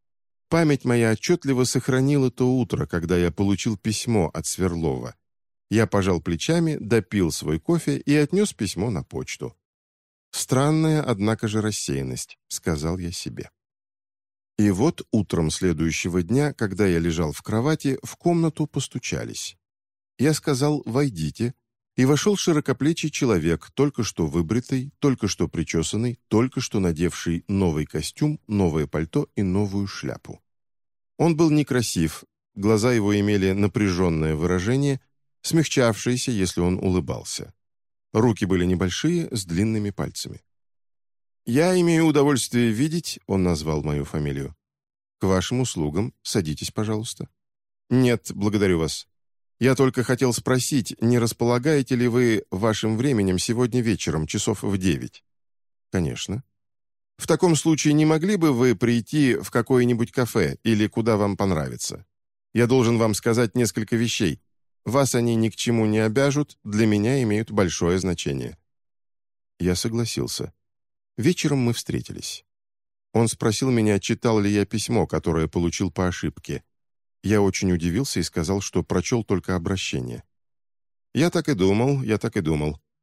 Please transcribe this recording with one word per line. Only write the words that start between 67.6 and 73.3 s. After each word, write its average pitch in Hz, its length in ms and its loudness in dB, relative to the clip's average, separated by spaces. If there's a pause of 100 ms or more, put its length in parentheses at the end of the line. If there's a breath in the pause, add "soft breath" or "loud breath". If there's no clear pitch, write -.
значение». 71 580 -4 (1000)
Я 90 160 0
согласился. 117 800 -4 (640)
Вечером 147 420 0
мы 120 140 2
встретились. - 720 -8 (680)
Он 117 140 4
спросил 117 440 0